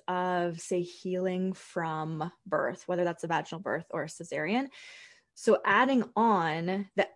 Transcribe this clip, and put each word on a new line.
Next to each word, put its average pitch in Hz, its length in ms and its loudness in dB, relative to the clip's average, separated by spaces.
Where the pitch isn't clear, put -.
of, 175 540 0
say, 180 220 -2
healing 185 720 -2
from 160 800 -4
birth, 185 420 -2
whether 180 160 0
that's 170 200 -2
a 175 40 -6
vaginal 165 320 -2
birth 160 300 -4
or 156 140 -4
a 156 40 -8
cesarean. 170 600 -4
So - 320 4
adding 240 380 4
on 190 800 2
the 214 200 2